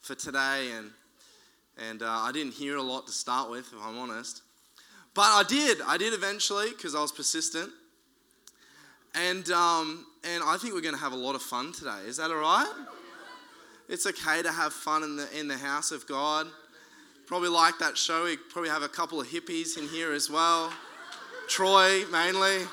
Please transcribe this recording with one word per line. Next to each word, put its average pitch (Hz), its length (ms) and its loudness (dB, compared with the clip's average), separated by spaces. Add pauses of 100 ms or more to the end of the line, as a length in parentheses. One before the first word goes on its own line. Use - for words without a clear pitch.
for 135 80 -8
today, 135 600 -2
and, 107 120 -12 (880)
and, 113 240 -10
uh, 113 80 -4
I 113 220 -2
didn't 139 220 -6
hear 143 240 -6
a 139 40 -4
lot 131 260 -6
to 113 40 -12
start 127 400 -2
with, 127 220 -10
if 113 80 -18
I'm 113 160 -10
honest. 120 440 -10 (720)
But 202 100 6
I 208 200 10
did. 262 380 4
I 151 160 2
did 220 160 0
eventually, 202 580 -2
'cause 170 240 -8
I 151 60 0
was 147 100 -2
persistent. 160 640 -4 (1400)
And, 180 380 0
um, 170 560 2 (160)
and 170 200 -4
I 160 140 2
think 226 160 -6
we're 175 80 -2
gonna 160 140 -2
have 139 160 -4
a 127 60 -6
lot 131 180 -2
of 127 80 -6
fun 131 300 -6
today. 104 320 -10
Is 123 120 -8
that 160 140 -2
all 160 60 0
right? 190 340 4 (1160)
It's 175 160 -2
okay 160 360 0
to 165 100 0
have 156 220 0
fun 156 300 0
in 151 140 -6
the, 135 200 -8
in 151 120 -6
the 139 80 -4
house 143 340 -2
of 143 160 -10
God. 151 420 -2 (760)
Probably 180 240 0
like 165 300 6
that 160 180 0
show. 165 260 0
We 170 140 0
probably 170 320 -6
have 151 140 0
a 147 60 -2
couple 165 300 -4
of 127 80 -4
hippies 165 500 -4
in 147 120 -8
here 165 240 -2
as 147 160 0
well. 165 420 4 (800)
Troy, 190 560 6
mainly. 185 680 2